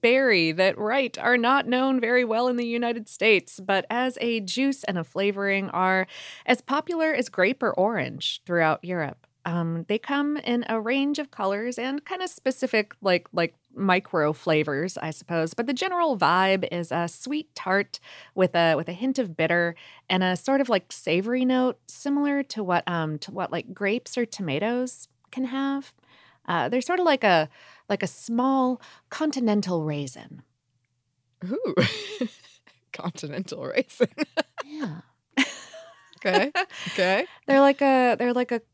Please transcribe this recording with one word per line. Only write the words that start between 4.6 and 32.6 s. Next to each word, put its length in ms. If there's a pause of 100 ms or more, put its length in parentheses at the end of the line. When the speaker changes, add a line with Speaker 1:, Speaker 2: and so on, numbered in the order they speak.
Speaker 1:
and 120
a 80
flavoring 680
are 360 (400)
as 160
popular 500
as 160
grape 340
or 120
orange 720
throughout 360
Europe. 440 (180)
Um, 440
they 100
come 400
in 320
a 100
range 380
of 120
colors 480
and 260
kinda 240
specific, 760
like, 320
like, 200 (200)
micro 580
flavors, 640
I 140
suppose. 420
But 140
the 80
general 420
vibe 560
is 180
a 160
sweet 480
tart 460 (340)
with 220
a, 200
with 120
a 60
hint 240
of 180
bitter 380 (340)
and 140
a 120
sort 280
of, 80
like, 220
savory 520
note, 420
similar 580
to 200
what, 240
um, 300
to 140
what, 200
like, 220
grapes 420
or 80
tomatoes 840 (220)
can 140
have. 480 (560)
Uh, 200
they're 120
sorta 220
like 200
a, 260 (400)
like 140
a 60
small 720 (280)
continental 760
raisin. 580 (1000)
Speaker 2:
Ooh. 300 (540)
<laughs> 640